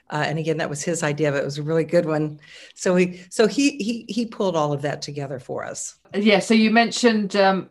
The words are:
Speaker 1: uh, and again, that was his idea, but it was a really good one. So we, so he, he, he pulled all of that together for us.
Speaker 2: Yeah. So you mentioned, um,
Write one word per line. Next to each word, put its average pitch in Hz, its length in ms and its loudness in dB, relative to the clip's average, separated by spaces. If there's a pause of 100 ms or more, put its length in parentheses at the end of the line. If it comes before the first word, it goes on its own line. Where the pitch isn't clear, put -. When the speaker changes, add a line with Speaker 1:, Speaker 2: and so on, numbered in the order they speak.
(120)
Speaker 1:
uh, 151 160 -2
and 147 100 -2
again, 156 200 -2
that 156 120 -4
was 143 140 -8
his 170 180 -4
idea, 147 300 0
but 139 100 0
it 135 40 -2
was 143 120 -6
a 151 60 -6
really 160 220 0
good 170 200 2
one. 151 340 -2 (360)
So 190 180 0
we, 180 360 2
so 214 180 2
he, 277 300 2
he, 226 320 -6
he 226 180 -4
pulled 190 280 -2
all 151 180 0
of 139 100 -4
that 143 180 -6
together 143 380 -10
for - 260 -10
us. - 300 -12 (180)
Speaker 2:
Yeah. 202 260 4
So 208 140 2
you 220 180 6
mentioned, 220 640 2
um, 196 340 2